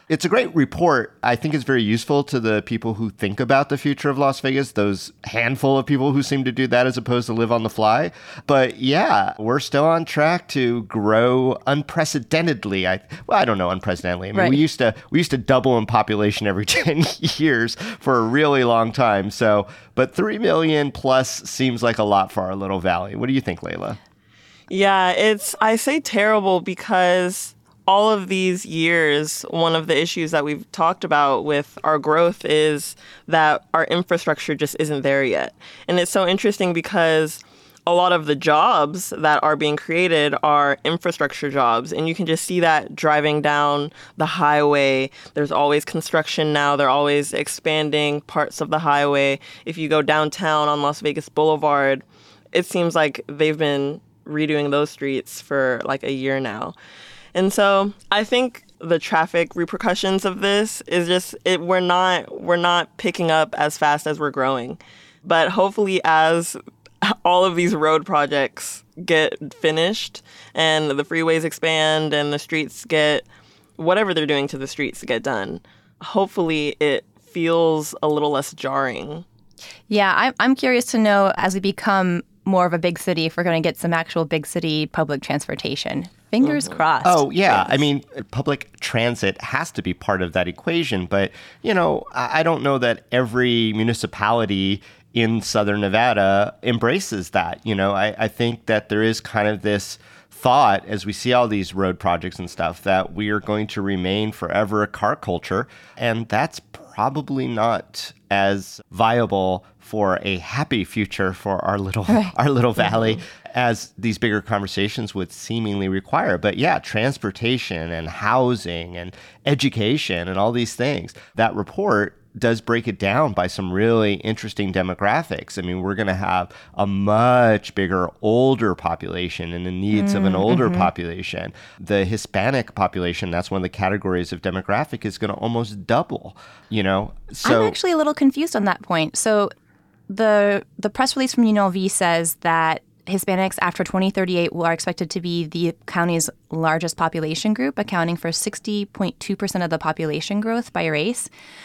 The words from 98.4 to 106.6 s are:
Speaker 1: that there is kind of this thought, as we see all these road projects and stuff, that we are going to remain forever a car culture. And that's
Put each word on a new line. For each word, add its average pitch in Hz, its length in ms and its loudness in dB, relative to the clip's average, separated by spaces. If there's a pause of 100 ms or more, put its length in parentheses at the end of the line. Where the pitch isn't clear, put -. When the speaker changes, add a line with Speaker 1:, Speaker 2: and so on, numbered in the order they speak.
Speaker 1:
that 107 240 0
there 107 120 2
is 110 180 0
kind 107 280 -2
of 104 140 -4
this 104 360 -2 (320)
thought, 123 560 2
as 98 180 -6
we 101 80 -6
see 123 200 -2
all 123 160 4
these 98 260 -2
road 92 240 0
projects 90 400 -2
and 87 100 -8
stuff, 85 360 -6
that 95 280 0
we 104 180 -4
are 104 100 0
going 107 260 -2
to 104 160 -6
remain 98 480 0
forever 104 540 0
a - 40 -6
car 113 280 -2
culture. 95 500 -4 (300)
And 117 320 -4
that's 127 320 -2